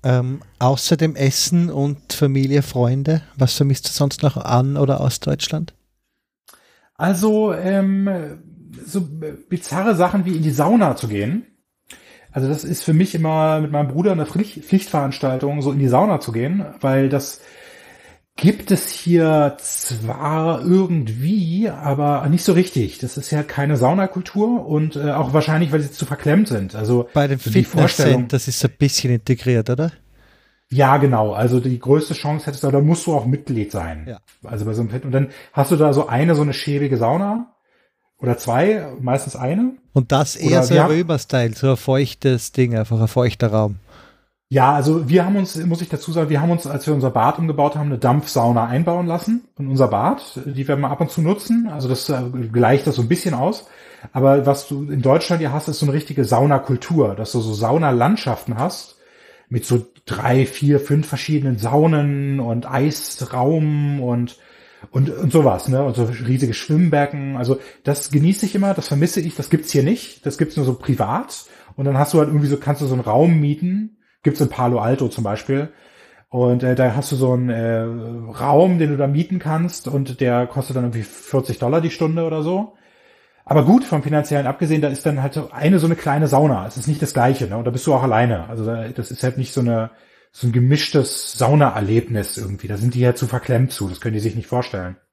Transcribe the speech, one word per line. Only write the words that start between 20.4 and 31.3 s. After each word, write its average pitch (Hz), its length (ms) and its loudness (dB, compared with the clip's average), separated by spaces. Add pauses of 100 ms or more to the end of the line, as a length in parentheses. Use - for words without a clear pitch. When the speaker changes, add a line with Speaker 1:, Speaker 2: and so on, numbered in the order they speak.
Speaker 2:
irgendwie, 175 1080 0
aber 143 600 -2
nicht 170 160 2
so 190 80 4
richtig. 160 460 0
Das - 180 -8
ist - 140 -8
ja 151 100 0
keine 143 360 -2
Saunakultur 190 880 0
und, 151 300 -2
äh, 147 160 -2
auch 135 220 -2
wahrscheinlich, 156 380 2
weil 151 100 2
sie 139 100 -6
zu - 140 -6
verklemmt 151 420 2
sind. 101 280 -4
Also 120 380 0
Speaker 1:
Bei 143 140 2
den 139 120 -2
Speaker 2:
so - 100 -6
die 117 140 4
Vorstellung 139 580 2
Speaker 1:
Fitnesscenters 123 260 -2
ist - 160 -4
ein 123 140 -2
bisschen 135 340 0
integriert, 120 600 0
oder? 151 200 -2 (760)
Speaker 2:
Ja, 135 280 4
genau. 113 360 2